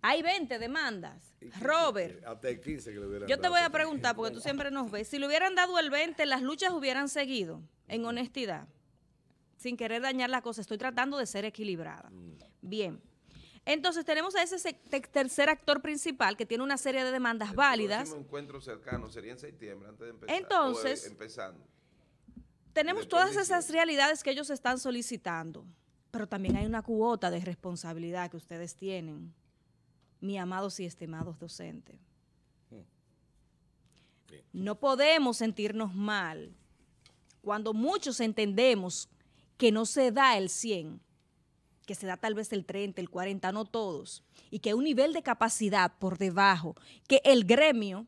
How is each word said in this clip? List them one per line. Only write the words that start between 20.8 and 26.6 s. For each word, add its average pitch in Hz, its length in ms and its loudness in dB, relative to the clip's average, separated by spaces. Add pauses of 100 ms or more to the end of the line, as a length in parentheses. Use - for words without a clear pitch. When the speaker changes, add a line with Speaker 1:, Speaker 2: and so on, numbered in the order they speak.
Speaker 3:
empezando. 98 580 -14 (1080)
Speaker 1:
tenemos 349 300 0
Speaker 3:
Y - 40 -8
después - 20 -18 (140)
Speaker 1:
todas 392 140 2
esas 359 300 0
Speaker 3:
diciembre. 302 60 -6 (120)
Speaker 1:
realidades 302 400 2
que 269 80 0
ellos 277 180 -4
están 254 300 -2
solicitando, 180 840 -6 (460)
pero 214 160 -6
también 190 300 0
hay 202 100 0